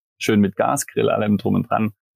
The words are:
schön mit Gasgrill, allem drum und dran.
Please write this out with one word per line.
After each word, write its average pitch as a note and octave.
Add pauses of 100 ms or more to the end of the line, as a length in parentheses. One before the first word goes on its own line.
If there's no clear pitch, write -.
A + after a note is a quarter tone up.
(180)
schön A2
mit G2
Gasgrill, A#2+
allem G#2
drum G2+
und G2
dran. G#2+ (240)